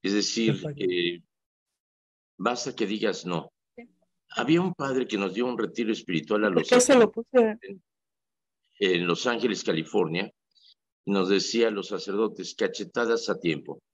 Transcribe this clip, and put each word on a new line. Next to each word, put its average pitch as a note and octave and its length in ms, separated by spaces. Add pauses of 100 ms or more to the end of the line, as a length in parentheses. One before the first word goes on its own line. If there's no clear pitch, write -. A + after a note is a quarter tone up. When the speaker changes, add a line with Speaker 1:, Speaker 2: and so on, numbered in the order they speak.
Speaker 1:
Es G2+ 100
decir, G#2+ 400 (100)
Speaker 2:
Perfecto. C#3+ 280
Speaker 1:
eh, F2 320 (1160)
basta B2 360
que A2+ 120
digas G2+ 400
no. F2 260 (240)
Speaker 3:
Sí. A#3 60 (480)
Speaker 1:
Había D3 300
un F3+ 140
padre C3 320
que A2 120
nos F#2+ 160
dio A#2+ 120
un A#2+ 120
retiro G#2+ 340
espiritual F#2+ 520
a G#2+ 40
Speaker 3:
¿Por G2+ 120
Speaker 1:
los - 80
Speaker 3:
qué B3 120
se C4 140
lo B3 60 (120)
Speaker 1:
sacerdotes A#3 200
Speaker 3:
puse? A3+ 300
Speaker 1:
en, G3 200 (1000)
en F2+ 260
Los F2 200
Ángeles, A#2 380
California, F2 680 (760)
y G2+ 40
nos G2 180
decía G#2+ 400
a - 20
los G2+ 180
sacerdotes, G2+ 640
"Cachetadas A2+ 760
a F#2 100
tiempo". C#2+ 420 (120)